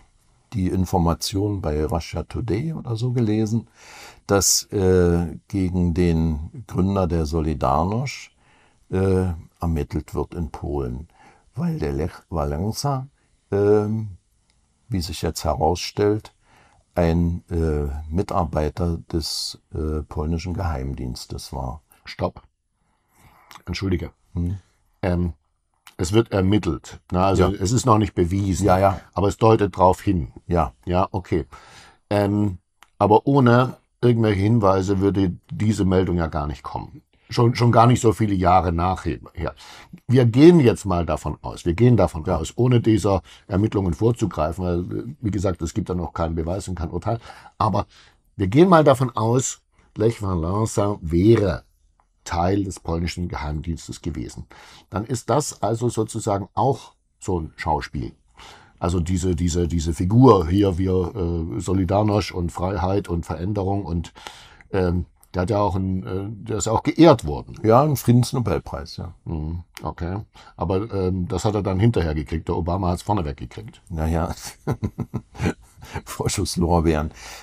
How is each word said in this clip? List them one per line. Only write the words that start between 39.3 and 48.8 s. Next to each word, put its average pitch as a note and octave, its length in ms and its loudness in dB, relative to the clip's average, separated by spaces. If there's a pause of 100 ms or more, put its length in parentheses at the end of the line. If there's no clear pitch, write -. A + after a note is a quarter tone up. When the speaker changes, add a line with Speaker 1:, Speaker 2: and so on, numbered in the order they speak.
Speaker 2:
Wir B2 160 4
gehen D3 340 10
jetzt A2 280 4
mal F2 200 0
davon D2+ 360 -4
aus, A#1 240 -10
wir E2+ 80 0
gehen A#2 220 6
davon E2+ 280 0
Speaker 1:
Ja. E2+ 140 -2
Speaker 2:
aus, D#2+ 180 -6
ohne B2 240 4
dieser G2 420 2 (240)
Ermittlungen G2 480 0
vorzugreifen, F#2 680 -2
weil, G#2 560 -4
wie G#2+ 100 -4
gesagt, F#2+ 320 -2
es E2 100 -6
gibt F#2+ 160 -6
da F2+ 60 -4
noch E2+ 200 -6
keinen E2 200 -4
Beweis E2+ 320 -6
und F#2 80 -8
kein E2 160 -6
Urteil. G#2+ 300 -4 (380)
Aber G2+ 280 -2 (480)
wir G2 140 -2
gehen D3+ 200 6
mal D#3+ 140 8